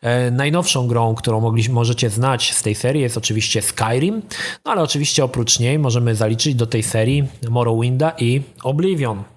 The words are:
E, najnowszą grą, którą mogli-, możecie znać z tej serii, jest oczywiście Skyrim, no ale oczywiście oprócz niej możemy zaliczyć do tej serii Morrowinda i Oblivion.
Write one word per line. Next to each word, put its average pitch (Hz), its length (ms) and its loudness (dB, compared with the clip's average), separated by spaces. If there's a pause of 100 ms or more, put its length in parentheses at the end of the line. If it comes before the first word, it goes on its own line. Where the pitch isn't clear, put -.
E, 123 300 0
najnowszą 139 560 0
grą, 117 280 2
którą 110 260 -2
mogli-, 113 280 2
możecie 120 400 0
znać 120 440 0
z - 80 -2
tej 107 140 0
serii, 139 260 0
jest 120 160 -2
oczywiście 110 440 -2
Skyrim, 135 600 0 (440)
no 302 60 -4
ale 202 100 0
oczywiście 147 420 0
oprócz 123 360 0
niej 127 200 2
możemy 120 360 2
zaliczyć 113 400 0
do 120 100 2
tej 113 180 -2
serii 127 400 0 (260)
Morrowinda 120 680 2
i 127 240 0 (220)
Oblivion. 139 600 -2 (140)